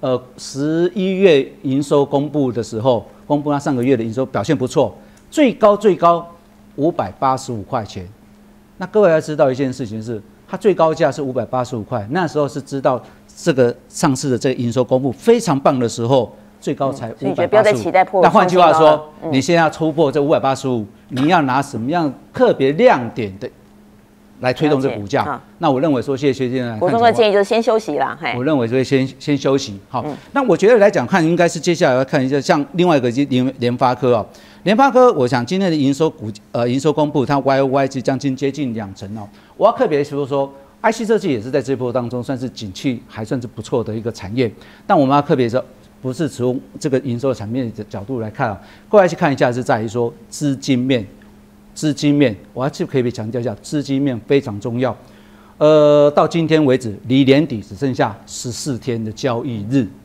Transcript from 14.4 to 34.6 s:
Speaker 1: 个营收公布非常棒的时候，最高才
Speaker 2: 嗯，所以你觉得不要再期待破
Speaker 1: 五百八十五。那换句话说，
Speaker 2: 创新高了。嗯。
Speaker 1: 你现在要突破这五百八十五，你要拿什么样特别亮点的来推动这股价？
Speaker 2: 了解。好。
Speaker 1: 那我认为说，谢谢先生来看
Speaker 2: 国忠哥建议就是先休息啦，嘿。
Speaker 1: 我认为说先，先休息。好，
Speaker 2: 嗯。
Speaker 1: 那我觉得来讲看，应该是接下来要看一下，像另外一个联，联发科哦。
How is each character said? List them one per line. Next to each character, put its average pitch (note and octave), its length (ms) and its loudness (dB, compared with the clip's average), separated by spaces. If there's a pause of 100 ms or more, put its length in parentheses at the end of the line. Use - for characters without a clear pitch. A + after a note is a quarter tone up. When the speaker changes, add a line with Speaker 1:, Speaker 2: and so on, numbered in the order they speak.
Speaker 1:
个 B2 80 -4
营 A#2+ 120 -2
收 B2+ 100 0
公 B2+ 180 2
布 C3 120 -2
非 A#3 260 4
常 D#3 200 0
棒 C#3 200 2
的 A#2+ 100 0
时 A#2 160 -4
候， A#2+ 300 2 (260)
最 D#3 140 -4
高 C3+ 180 -4
才 C3+ 160 -10
Speaker 2:
嗯， A#2 120 -12
所 - 80 -4
以 - 20 -2
你 E3+ 60 -4
觉 - 60 -2
得 F3 60 -2
不 G#3 80 2
要 G#3+ 60 6
再 G#3 100 4
期 G3 180 -2
待 F#3 140 4
破 F#3 160 0
Speaker 1:
五 - 20 6
百 F3+ 60 8
八 D#3+ 40 2
十 F#3 40 4
五。 - 20 8
那 - 20 6
换 F3+ 80 2
句 F3+ 100 2
话 E3 140 8
说， D#3 80 4
Speaker 2:
创 D#3 100 8
新 D3+ 60 6
高 - 0 -
了。 D3+ 140 -8 (120)
嗯。 D#3+ 100 -6
Speaker 1:
你 C3 80 2
现 E3+ 140 0
在 E3 80 4
要 D#3 80 2
突 D#3+ 220 -2
破 D3 180 2
这 D3 100 0
五 C#3+ 80 0
百 D3 120 2
八 C3+ 140 0
十 C3 140 -6
五， A#2+ 160 -2 (260)
你 C3 180 0
要 F3 140 4
拿 C3+ 200 0
什 B2 180 -8
么 A#2+ 100 -4
样 D#3+ 220 -2 (220)
特 A#3+ 180 4
别 C3+ 200 2
亮 E3 420 4
点 G#2 240 -6
的 B2 100 -10 (920)
来 B2+ 120 0
推 D3 160 0
动 D3 120 2
这 C3+ 100 0
股 G#2+ 160 -8
价？ B2+ 140 -2
Speaker 2:
了 G#2 40 0
解。 D3 60 -6
好。 - 100 -8 (180)
Speaker 1:
那 E3 120 0
我 C3 100 2
认 D#3+ 120 0
为 B2 100 0
说， C#3 120 -2
谢 C3+ 180 0
谢 B2+ 180 -2
先 C3 80 -4
生 B2 80 -4
来 A#2 60 -6
看 G#2+ 80 -6
Speaker 2:
国 - 100 0
忠 A#3 100 2
哥 A#3 100 6
建 G#3+ 200 2
议 - 20 -2
就 G3+ 60 2
是 G3+ 60 2
先 A3+ 180 0
休 A3 160 0
息 D#3 180 -6
啦， C3 240 -4
嘿。 C3 160 -4
Speaker 1:
我 B2 80 -4
认 D3+ 140 2
为 A2+ 100 0
说 C3 140 0
先， C3 260 0 (100)
先 D3 180 -2
休 C3+ 200 0
息。 G#2+ 320 -6
好， A#2+ 180 -6
Speaker 2:
嗯。 D3 80 -8 (180)
Speaker 1:
那 C#4 100 0
我 G#3 140 2
觉 F#3+ 120 4
得 A#3+ 80 6
来 G#3 140 6
讲 C3 160 0
看， E3+ 180 2
应 E3 100 2
该 E3+ 140 4
是 E3 100 -4
接 E3+ 160 0
下 D#3+ 140 2
来 B2+ 80 4
要 C3 80 2
看 C3+ 180 0
一 C3 60 0
下， C#3+ 100 0
像 C#3+ 340 0
另 F3 140 2
外 D#3+ 120 4
一 - 20 2
个 B2 100 0
联， B2+ 480 0
联 A#2+ 200 -2
发 B2+ 160 2
科 B2 200 2
哦。 G#2 120 -2 (380)